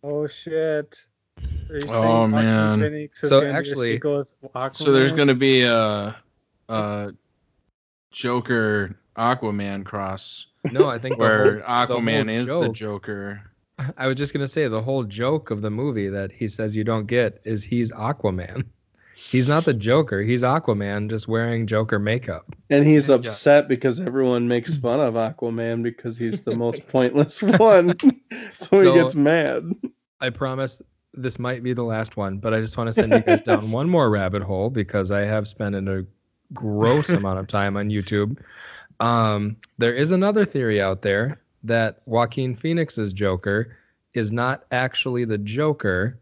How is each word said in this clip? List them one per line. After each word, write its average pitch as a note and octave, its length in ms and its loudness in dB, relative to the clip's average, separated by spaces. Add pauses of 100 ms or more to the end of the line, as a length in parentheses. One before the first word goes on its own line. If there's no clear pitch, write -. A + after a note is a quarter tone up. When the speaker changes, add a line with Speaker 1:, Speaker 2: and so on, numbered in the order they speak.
Speaker 1:
Oh, D3 240 -4
shit. D#3 720 -6 (680)
Are D#3 40 -14
you C#3+ 60 -6
saying C#3+ 100 -6
Speaker 2:
Oh, A2+ 380 4
Speaker 1:
Joaquin - 20 -
Speaker 2:
man. A2 520 2
Speaker 1:
Phoenix D3+ 420 -6
is D3 60 2
Speaker 3:
So C#3 100 8
Speaker 1:
gonna C#3+ 60 0
be C#3+ 40 -2
a C#3+ 80 -2
Speaker 3:
actually C3+ 380 -2
Speaker 1:
sequel C#3+ 220 -2
with C#3 120 -6 (460)
Speaker 2:
So D3+ 160 2
there's C3+ 200 6
Speaker 1:
Aquaman? - 40 -2
Speaker 2:
gonna C#3+ 180 4
be C3 280 4
a, A2 540 2 (520)
a G#2 440 -6 (1000)
Joker A2+ 840 -2 (200)
Aquaman G#2 680 -4
cross F#2+ 600 -10 (240)
Speaker 3:
No, C#3 180 2
I A#2+ 100 -4
think B2+ 200 -6
the A2+ 60 0
Speaker 2:
where G#2+ 380 4
Speaker 3:
whole, B2 240 0
the A#2+ 140 -2
Speaker 2:
Aquaman A2+ 260 0
Speaker 3:
whole A2 80 -4
Speaker 2:
is B2 120 -2
Speaker 3:
joke, D#3 200 -2
Speaker 2:
the A#2 60 -2
Joker. G#2 720 -8 (280)
Speaker 3:
<laughs> - 260 -10
I C3 100 -6
was C3 100 -2
just C#3 160 -6
gonna C#3 160 -4
say D3 200 -2
the A2 140 -2
whole C3 220 -2
joke A#2+ 460 -4
of G#2 120 -4
the G#2+ 80 -4
movie A2 380 -4
that G2 240 -6
he A2+ 160 -6
says G#2+ 280 -6
you G#2+ 80 -2
don't A2 220 -2
get A#2+ 380 0
is A2 200 -6
he's A#2+ 280 -2
Aquaman. G#2 720 -4 (500)
He's B2+ 340 0
not D#3 160 2
the D3 100 2
Joker. A2+ 460 0
He's A#2+ 220 0
Aquaman G#2+ 680 -2
just G#2+ 180 -6
wearing A2+ 380 -2
Joker G#2+ 320 0
makeup. G#2 560 -4 (160)
Speaker 4:
And C#3+ 140 6
he's D3 240 6
Speaker 3:
Yeah. C3+ 80 8
Speaker 4:
upset C#3+ 520 4
because B2+ 320 0
everyone B2+ 480 0
makes A#2+ 280 0
fun B2+ 240 0
of B2 140 0
Aquaman A#2 680 -2
because A#2 360 -6
he's A2+ 240 -4
the A2+ 140 -2
most A#2 320 -4
Speaker 3:
<laughs> - 0 -
Speaker 4:
pointless C3+ 540 2
one. F#3 600 6
<laughs> - 20 -8 (520)
So - 240 4
he F#3+ 40 8
Speaker 3:
So, F3 100 8
Speaker 4:
gets E3+ 200 4
mad. D3+ 560 2 (500)
Speaker 3:
I C3 100 -2
promise C3 500 -6 (320)
this B2+ 260 -6
might B2 240 -4
be B2 100 -2
the A#2+ 120 -2
last A2 320 -4
one, G2 220 -4
but A2 160 -2
I A2 60 0
just A2 180 -6
wanna A2+ 140 -2
send - 200 2
you B3+ 100 6
guys F4 200 2
down G#2+ 280 0
Speaker 4:
<laughs> A#2 100 -2
Speaker 3:
one D#3 80 -2
more D#3+ 220 4
rabbit G2 320 0
hole F#2+ 280 -2
because G2+ 400 -2
I G2+ 120 0
have G#2+ 260 -2
spent G2+ 260 -6
a F#2+ 320 -4 (460)
gross A2+ 560 2
Speaker 4:
<laughs> F3+ 60 2
Speaker 3:
amount F#2+ 260 -2
of F#2+ 80 -8
time G2+ 280 -2
on G2+ 140 -2
YouTube. G#2 480 -2 (640)
Um, A2 560 0 (220)
there A#2 160 2
is D3+ 180 0
another G3+ 320 2
theory A2+ 360 0
out F#2+ 220 -2
there G#2+ 380 0 (240)
that A2+ 420 0
Joaquin A#2 480 -2
Phoenix's D#3 580 -4
Joker G2+ 640 -2 (380)
is A2 180 -2
not B2 380 -4
actually B2+ 540 -2
the A2 140 -2
Joker. G#2+ 840 -2